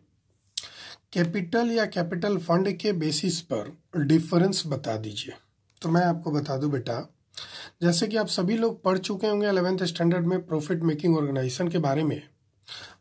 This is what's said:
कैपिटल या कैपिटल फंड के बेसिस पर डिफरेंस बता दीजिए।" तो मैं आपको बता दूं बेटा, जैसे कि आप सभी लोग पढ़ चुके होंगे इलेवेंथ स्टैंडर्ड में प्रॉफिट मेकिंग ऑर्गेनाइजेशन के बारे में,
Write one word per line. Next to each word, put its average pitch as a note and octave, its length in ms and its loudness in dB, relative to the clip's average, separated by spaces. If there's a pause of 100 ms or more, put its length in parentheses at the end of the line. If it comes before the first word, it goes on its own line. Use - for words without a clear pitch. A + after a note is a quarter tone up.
(1120)
कैपिटल F3 580 2
या A3+ 140 2
कैपिटल F3+ 520 -2
फंड F3 400 2
के G#3+ 160 0
बेसिस D#3+ 480 -2
पर - 360 -6 (200)
डिफरेंस E3 720 4
बता A#2 300 -2
दीजिए।" G#2+ 380 -10 (460)
तो E3 80 -2
मैं F3 160 6
आपको E3 260 0
बता D3 260 -2
दूं D3 140 -2
बेटा, B2 420 -4 (680)
जैसे E3+ 260 4
कि G#3+ 100 -2
आप G#3+ 100 0
सभी G3 300 0
लोग A3+ 260 -2
पढ़ F#3 140 4
चुके F#3+ 300 -4
होंगे G#3 220 2
इलेवेंथ F#3 340 2
स्टैंडर्ड E3+ 420 2
में F3+ 200 0
प्रॉफिट E3 380 -2
मेकिंग D#3+ 340 2
ऑर्गेनाइजेशन C#3 500 -2
के E3+ 100 -2
बारे D3+ 260 2
में, C#3 260 -2 (720)